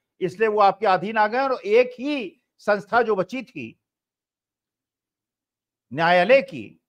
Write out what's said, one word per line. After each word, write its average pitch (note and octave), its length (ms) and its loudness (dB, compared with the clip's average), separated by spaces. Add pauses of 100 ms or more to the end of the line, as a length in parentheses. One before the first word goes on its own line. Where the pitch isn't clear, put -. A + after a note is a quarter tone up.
(220)
इसलिए F#3 260 -2
वो G#3+ 120 0
आपके G3 260 2
अधीन G3 320 -2
आ G#3+ 100 2
गए A3+ 120 -4
और C4+ 140 -2
एक A#3 460 0
ही C4 440 -8 (140)
संस्था G#3 440 -2
जो G#3+ 140 -2
बची F#3+ 280 -6
थी B2+ 360 -16 (2000)
न्यायालय F3 500 4
की - 480 -14